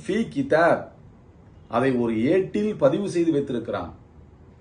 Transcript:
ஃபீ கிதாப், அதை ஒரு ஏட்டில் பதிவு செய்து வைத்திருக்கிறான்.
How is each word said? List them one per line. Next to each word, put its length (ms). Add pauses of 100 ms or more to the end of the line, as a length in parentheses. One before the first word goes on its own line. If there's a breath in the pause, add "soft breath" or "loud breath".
ஃபீ 100 (160)
கிதாப், 520 (840)
அதை 280
ஒரு 180 (100)
ஏட்டில் 520
பதிவு 340
செய்து 220
வைத்திருக்கிறான். 600 (680)